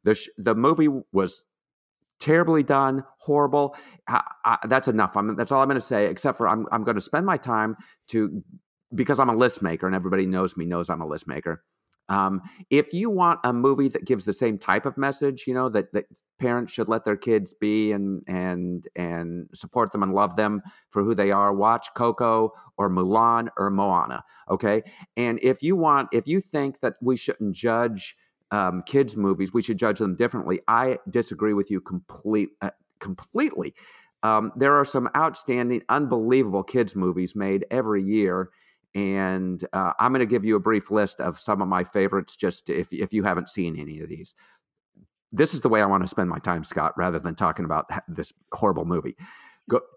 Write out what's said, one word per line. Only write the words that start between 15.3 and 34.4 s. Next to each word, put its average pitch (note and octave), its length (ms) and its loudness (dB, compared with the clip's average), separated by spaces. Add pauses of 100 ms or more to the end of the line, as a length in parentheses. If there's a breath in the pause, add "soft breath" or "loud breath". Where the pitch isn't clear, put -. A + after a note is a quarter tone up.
you C3 80 -2
know, B2+ 160 0
that, G#2+ 240 -2
that G2+ 120 -4 (340)
parents A#2+ 320 -2
should A2 160 -4
let A2+ 160 -2
their G#2 140 0
kids G#2+ 360 0
be G#2+ 380 0
and, G2 340 -4
and, F2+ 720 -4
and E2+ 580 -6
support - 380 -2
them G#2 100 -2
and F#2+ 120 0
love G2 220 2
them G#2 260 0 (280 loud breath)
for G2+ 140 0
who A2 100 2
they G2 180 2
are, G2+ 220 2
watch A2 420 2
Coco A2+ 560 2 (260 loud breath)
or G2+ 120 2
Mulan A2+ 680 2
or G2 120 0
Moana, F2+ 540 0 (260 soft breath)
okay? G#2+ 320 2 (360 loud breath)
And A#2 260 0
if B2+ 180 2
you E3+ 140 2
want, D3 360 4
if A#2 160 0
you F3 140 2
think C#3 380 -4
that A#2 200 -2
we B2+ 160 0
shouldn't G#2 380 -4
judge, A2+ 640 -2 (360)
um, F#2 360 0
kids' C3+ 280 2
movies, G2 380 0
we A#2 80 2
should G#2+ 160 -2
judge G#2 220 0
them G2 160 0
differently, G#2+ 520 -2
I B2 300 0 (120)
disagree G#2+ 440 0
with G2+ 160 0
you F#2+ 120 -2
complete, G2+ 680 -4 (120)
uh, G2+ 100 -4 (280)
completely. - 760 -4 (480 soft breath)
Um, G#2+ 320 2